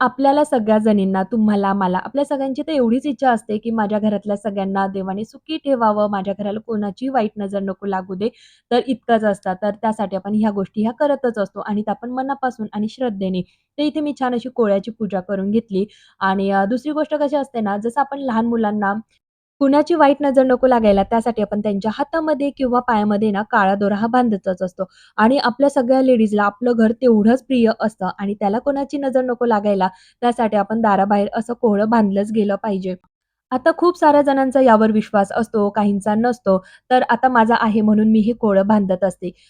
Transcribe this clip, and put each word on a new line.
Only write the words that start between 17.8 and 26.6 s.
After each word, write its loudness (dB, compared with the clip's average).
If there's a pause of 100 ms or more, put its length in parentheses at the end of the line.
आपण -4
लहान -2
मुलांना -2 (640)
कुणाची 2
वाईट 4
नजर 4
नको 2
लागायला, 4
त्यासाठी -2
आपण -2
त्यांच्या -2
हातामध्ये -2
किंवा 0
पायामध्ये 0
ना -2
काळा 2
दोरा 0
हा -2
बांधतच 0
असतो. -6 (320)
आणि 4
आपल्या 0
सगळ्या 2
लेडीजला 4
आपलं 0